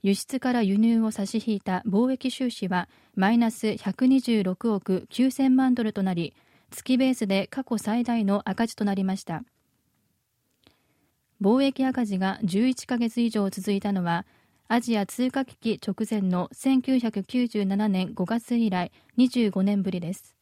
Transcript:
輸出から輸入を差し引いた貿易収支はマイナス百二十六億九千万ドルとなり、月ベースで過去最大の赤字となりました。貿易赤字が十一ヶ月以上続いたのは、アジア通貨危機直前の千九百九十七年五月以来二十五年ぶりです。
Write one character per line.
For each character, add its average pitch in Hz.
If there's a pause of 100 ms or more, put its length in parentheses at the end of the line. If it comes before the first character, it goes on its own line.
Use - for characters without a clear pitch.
輸 196
出 -
か 254
ら 240
輸 196
入 226
を 220
差 208
し 214
引 214
い 196
た 185
貿 226
易 262
収 247
支 -
は 180 (280)
マ 190
イ 233
ナ 226
ス 214
百 -
二 262
十 226
六 185
億 190
九 254
千 269
万 262
ド 240
ル 220
と 196
な 190
り、 170 (340)
月 -
ベ 262
ー 262
ス 226
で 196
過 269
去 220
最 233
大 233
の 196
赤 226
字 -
と 214
な 196
り 196
ま 190
し -
た。 165 (2000)
貿 233
易 269
赤 254
字 196
が 190
十 202
一 254
ヶ 247
月 233
以 233
上 202
続 196
い 196
た 202
の 185
は、 170 (400)
ア 233
ジ 233
ア 202
通 247
貨 269
危 -
機 220
直 214
前 196
の 180
千 262
九 262
百 220
九 247
十 208
七 202
年 185
五 180
月 233
以 226
来 180 (260)
二 254
十 233
五 190
年 202
ぶ 185
り 185
で 170
す。 -